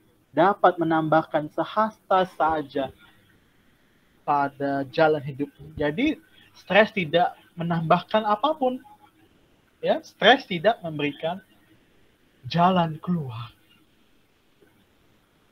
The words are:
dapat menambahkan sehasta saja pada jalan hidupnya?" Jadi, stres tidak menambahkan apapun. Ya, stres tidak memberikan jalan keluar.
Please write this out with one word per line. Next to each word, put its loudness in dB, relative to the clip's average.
dapat 2
menambahkan 0
sehasta -2
saja -2
pada -2
jalan 2
hidupnya?" -10
Jadi, -2
stres 2
tidak 0
menambahkan 0
apapun. -2
Ya, 0
stres 2
tidak 0
memberikan -6
jalan 2
keluar. -6